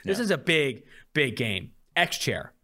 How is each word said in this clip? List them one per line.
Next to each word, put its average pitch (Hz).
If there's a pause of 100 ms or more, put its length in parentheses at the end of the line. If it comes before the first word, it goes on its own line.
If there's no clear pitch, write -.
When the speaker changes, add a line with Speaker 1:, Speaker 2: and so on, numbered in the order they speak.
Speaker 1:
This 190
Speaker 2:
Yeah. 240
Speaker 1:
is 196
a 160
big, 143 (300)
big 135
game. 104 (240)
X 170
Chair, - (120)